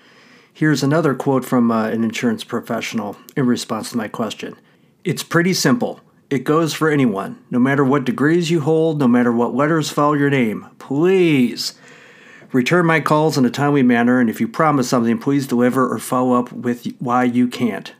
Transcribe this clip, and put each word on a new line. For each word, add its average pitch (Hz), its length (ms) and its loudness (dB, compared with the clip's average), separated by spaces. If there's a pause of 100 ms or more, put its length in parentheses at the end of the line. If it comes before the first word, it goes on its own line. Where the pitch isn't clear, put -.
(540)
Here's - 280 2
another 151 320 2
quote 131 320 0
from, 120 260 2
uh, 110 160 0
an 113 160 -2
insurance 110 400 -2
professional - 760 -8 (180)
in 139 100 0
response 113 460 -4
to 120 60 -4
my 107 100 -6
question. 98 480 -10 (480)
"It's - 200 -4
pretty 175 300 0
simple. 120 460 0 (300)
It 135 140 -2
goes 156 300 0
for 156 160 0
anyone, 120 480 -2 (120)
no 127 80 -2
matter 139 280 2
what 135 180 2
degrees 151 480 0
you 170 80 2
hold, 160 400 0
no 131 80 2
matter 120 240 4
what 117 240 0
letters 151 340 0
follow 147 220 2
your 143 180 2
name. 110 360 -2 (120)
Please 156 960 0 (760)
return 165 340 2
my 160 140 2
calls 151 380 2
in 131 80 2
a 117 40 2
timely 143 320 0
manner, 123 380 4
and 117 100 2
if 107 120 -4
you 113 80 -2
promise 147 400 0
something, 117 300 0
please 139 280 -2
deliver 123 400 0
or 117 120 -4
follow 127 380 0
up 123 140 -4
with 120 340 -6 (140)
why 123 240 0
you 123 240 2
can't. 113 520 -6